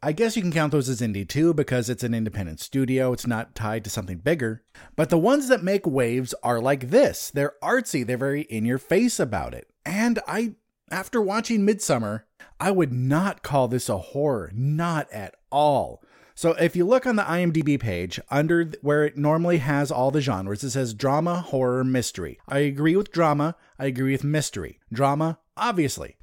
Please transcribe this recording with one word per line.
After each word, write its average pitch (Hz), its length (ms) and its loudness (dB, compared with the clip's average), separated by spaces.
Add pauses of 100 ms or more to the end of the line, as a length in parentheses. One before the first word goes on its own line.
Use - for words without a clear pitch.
I 151 120 -2
guess 220 240 0
you 220 60 -2
can 175 100 0
count 151 180 2
those 139 180 2
as 120 120 -2
indie 101 260 -4
too, 160 260 2
because 127 380 0
it's 123 140 -4
an 117 100 0
independent 98 460 -4
studio. 131 520 0
It's 120 140 -6
not 113 300 -4
tied 110 260 -4
to 101 80 -10
something 92 280 -6
bigger. 113 440 -2 (320)
But 156 160 0
the 170 80 4
ones 254 300 2
that 220 160 4
make 196 200 0
waves 127 480 0 (120)
are 120 160 0
like 127 300 0
this. - 400 2
They're 143 300 -2
artsy. 175 460 -2
They're 123 100 -4
very 139 260 -2
in 110 220 -4
your 123 140 2
face 220 400 2
about 107 340 -2
it. 120 160 -14 (160)
And 220 440 0
I, 214 260 -4 (380)
after 190 280 -4
watching 208 440 0
Midsummer, 123 640 0 (340)
I 175 100 0
would 170 220 2
not 139 500 0
call 135 260 2
this 120 200 -2
a 107 80 0
horror. 120 580 -2
Not 151 580 -2
at 101 220 -12 (160)
all. 139 520 2 (320)
So 208 180 2
if 165 220 2
you 175 100 4
look 254 220 4
on 240 100 2
the 208 120 0
I 165 120 0
M 170 120 2
D 156 100 2
B 143 140 2
page, 90 420 -4 (120)
under 160 340 2
th-, 160 180 -12
where 147 220 2
it 147 120 -2
normally 165 420 2
has 143 340 0
all 131 180 0
the 147 100 2
genres, 104 440 -2
it 131 60 -4
says 120 240 -4
drama, 156 460 0
horror, 131 440 0
mystery. 117 540 -2 (100)
I 139 120 0
agree 147 360 2
with 202 160 0
drama. 156 420 2 (240)
I 135 80 -4
agree 135 260 0
with 135 120 -2
mystery. 143 560 -4 (120)
Drama, 143 460 0 (180)
obviously. 175 680 -2